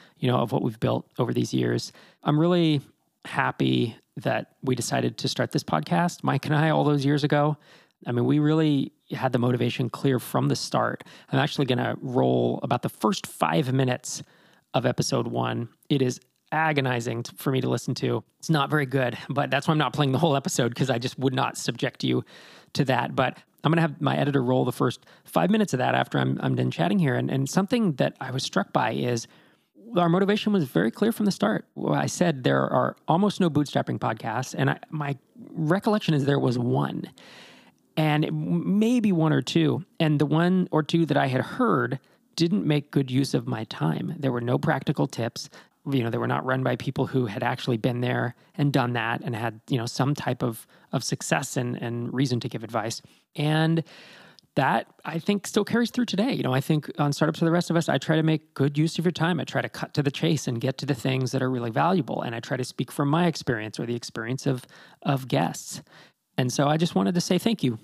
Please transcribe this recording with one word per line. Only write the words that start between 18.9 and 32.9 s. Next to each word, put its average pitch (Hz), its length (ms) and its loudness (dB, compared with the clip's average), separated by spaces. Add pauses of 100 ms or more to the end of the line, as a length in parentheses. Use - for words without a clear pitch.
but 139 220 0
that's 135 180 0
why 170 40 6
I'm 151 80 4
not 131 140 0
playing 143 180 2
the 131 80 2
whole 156 160 4
episode, 123 400 0
'cause 131 160 0
I 117 80 0
just 120 180 -6
would 131 160 0
not 127 240 -2
subject - 460 -6
you 127 200 0 (500)
to 147 120 2
that. 123 300 0
But 131 240 0 (240)
I'm 151 80 4
gonna 165 100 4
have 147 180 0
my 135 160 0
editor 139 280 2
roll 127 220 2
the 127 60 0
first - 360 -2 (180)
five 175 240 2
minutes 208 240 2
of 127 60 0
that 127 160 0
after 131 240 0
I'm, 131 240 0
I'm 135 100 0
done 127 160 0
chatting 175 300 0
here. 135 160 2
And, 123 160 -2
and 135 180 0
something 202 440 0
that 139 280 -2
I 127 80 -8
was 127 140 -4
struck - 280 -4
by 120 200 0
is 123 340 -2 (720)
our 175 100 4
motivation 196 460 2
was 180 120 2
very 180 260 0
clear 214 200 0
from 214 140 -2
the 196 60 2
start. 202 420 -2
Well, - 220 -2
I 139 100 0
said 143 380 0
there 135 260 4
are 127 260 2 (120)